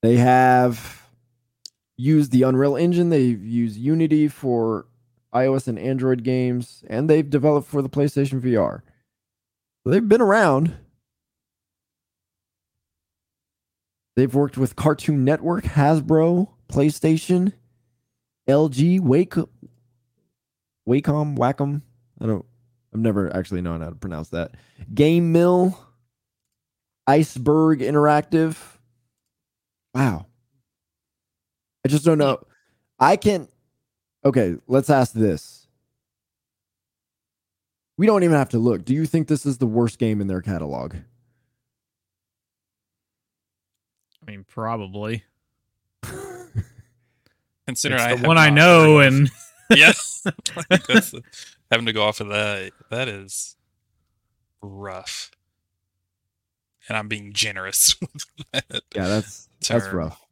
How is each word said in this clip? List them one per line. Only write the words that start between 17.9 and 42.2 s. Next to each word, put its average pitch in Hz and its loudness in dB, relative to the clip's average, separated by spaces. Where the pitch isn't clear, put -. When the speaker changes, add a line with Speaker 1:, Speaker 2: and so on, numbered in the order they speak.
Speaker 1:
L 147 2
G, 160 2
Wake-, 165 0
Wacom, 147 -2
Wacom. 139 -4
I 113 -6
don't, 107 -4
I've 110 -6
never 101 -2
actually 92 -6
known 85 -6
how 80 -10
to 85 -16
pronounce 80 -12
that. 82 -8
Game 165 2
Mill, 180 2
Iceberg 151 2
Interactive. 147 0
Wow. 110 -2
I - -4
just 147 -2
don't 160 2
know. 139 0
I 160 4
can, 196 -2
okay, 123 2
let's 135 0
ask 131 2
this. 104 -4
We 185 2
don't 208 4
even 165 4
have 139 0
to 117 -2
look. 113 0
Do 131 -2
you 156 -2
think 156 -2
this 151 -4
is 131 -4
the 131 -2
worst 113 -2
game 110 -2
in 98 -4
their 92 -4
catalog? 78 -8